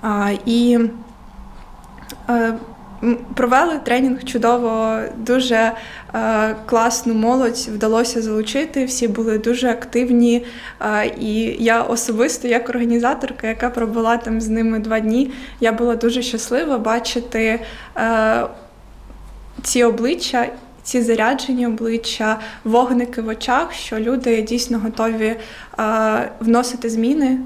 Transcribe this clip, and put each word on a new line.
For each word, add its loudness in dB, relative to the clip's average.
А, 0
і, 4
е, 2
м, 2
провели 4
тренінг 2
чудово, 2
дуже, 2
е, 2
класну 2
молодь 2
вдалося 0
залучити, -2
всі -2
були 0
дуже 0
активні. 2
Е, 0
і -2
я 4
особисто, 0
як 0
організаторка, 0
яка -2
пробула 0
там -2
з -4
ними 2
два -2
дні, 2
я 2
була 0
дуже 0
щаслива -2
бачити, 0
е, 2
ці 2
обличчя, 0
ці 0
заряджені 0
обличчя, -2
вогники 2
в -4
очах, 0
що -6
люди 0
дійсно -2
готові, -2
е, 2
вносити 2
зміни 2